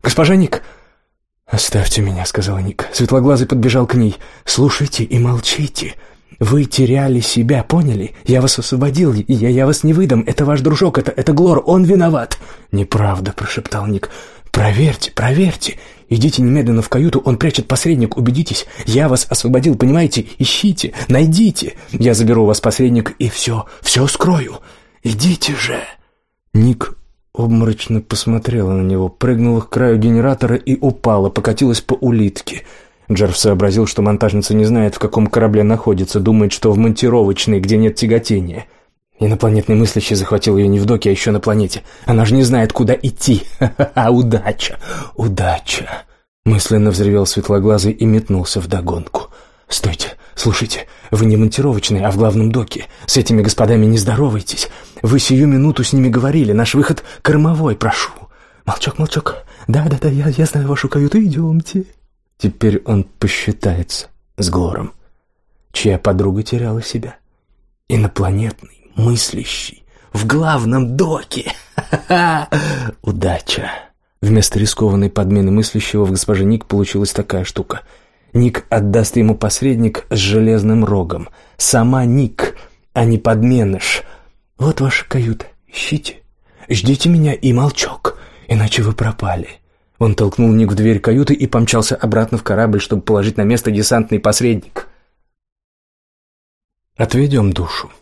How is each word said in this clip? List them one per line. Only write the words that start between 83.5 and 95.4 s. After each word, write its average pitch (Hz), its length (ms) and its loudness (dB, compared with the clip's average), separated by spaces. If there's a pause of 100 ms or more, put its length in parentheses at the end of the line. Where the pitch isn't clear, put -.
"Вот 143 240 0
ваша 135 240 -2
каюта. 113 420 -4 (200)
Ищите. - 500 -8 (520)
Ждите 123 400 0
меня 156 240 4
и 131 200 0
молчок, - 640 -2 (300)
иначе 107 360 0
вы 107 100 0
пропали". 101 540 -4 (500)
Он 113 180 2
толкнул 110 360 2
Ник 110 200 4
в 101 40 0
дверь 107 240 2
каюты 139 340 2
и 139 140 -2
помчался 113 480 0
обратно 113 420 0
в - 60 -6
корабль, 104 380 0
чтобы 98 200 -4
положить 107 360 0
на 104 60 0
место 113 280 0
десантный 107 480 0
посредник. 110 720 -2 (2000)